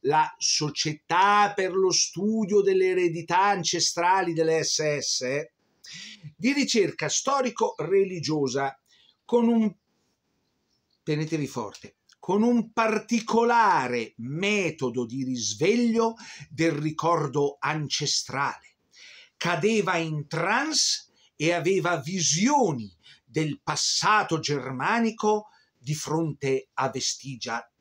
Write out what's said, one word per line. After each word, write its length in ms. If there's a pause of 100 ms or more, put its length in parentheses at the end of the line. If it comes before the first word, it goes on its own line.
la 360
società 1160
per 180
lo 200
studio 680
delle 260
eredità 560
ancestrali 920
delle 280
S 360
S, 260 (1120)
di 160
ricerca 560
storico-religiosa, 1700 (460)
con 240
un... 260 (1300)
Tenetevi 440
forte, 480 (280)
con 180
un 300
particolare 1500
metodo 840
di 200
risveglio 880 (360)
del 220
ricordo 880
ancestrale. 1200 (580)
Cadeva 600
in 300
trance 840 (240)
e 160
aveva 460
visioni 920 (360)
del 360
passato 800
germanico 1080 (280)
di 160
fronte 800
a 140
vestigia 800 (120)